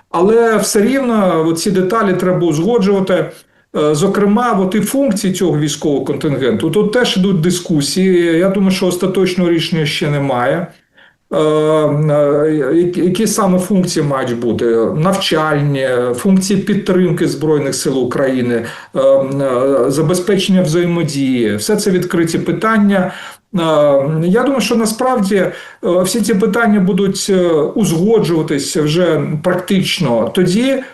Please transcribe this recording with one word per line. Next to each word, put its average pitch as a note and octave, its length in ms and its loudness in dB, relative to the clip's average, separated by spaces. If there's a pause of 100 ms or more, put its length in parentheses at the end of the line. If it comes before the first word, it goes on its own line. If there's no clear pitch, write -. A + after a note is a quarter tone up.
але A3 480 2
все - 240 0
рівно G#3 720 2
ці F#3 180 -2
деталі F#3 420 0
треба F3+ 340 0
узгоджувати. F#3+ 760 0 (520)
Е, D3+ 180 2
зокрема, G3+ 680 0
от F#3 140 -2
і G#3 40 2
функції G#3+ 540 0
цього D#3 240 0
військового D3 480 -2
контингенту. C3+ 640 -2
Тут G#3 240 0
теж A#3+ 240 0
ідуть F#3 240 0
дискусії. F3 960 0
Я F#3 120 2
думаю, F#3+ 220 0
що - 160 0
остаточного F3+ 640 0
рішення E3 360 0
ще D3+ 240 -4
немає. C#3 580 -2 (640)
Е, D3 60 -2
е, D3+ 1160 2
я-, D#3 500 0
які F#3 240 2
саме F#3 320 2
функції F3+ 460 0
мають B2+ 340 -2
бути? A#2+ 260 -2 (320)
Навчальні, D#3 880 0 (280)
функції F#3+ 460 0
підтримки F#3 640 0
Збройних C#3 480 -2
сил C3 240 -2
України, B2 680 -2 (300)
е, C#3 40 0
е, C3+ 920 2
забезпечення F3+ 720 0
взаємодії. C#3+ 920 0
Все G#3 200 -2
це G3 160 0
відкриті F3 460 0
питання. G3 760 0 (440)
Е, F3 60 0 (600)
я G3+ 200 2
думаю, C4+ 180 0
що A3+ 140 0
насправді, A3 600 0
е, E3+ 160 0 (300)
всі F#3 400 0
ці A3+ 120 0
питання G#3+ 460 2
будуть, G3 500 0
е, F#3 220 2
узгоджуватись E3 1300 0
вже D#3 440 0 (220)
практично D#3+ 920 -2
тоді, A#3 480 0 (100)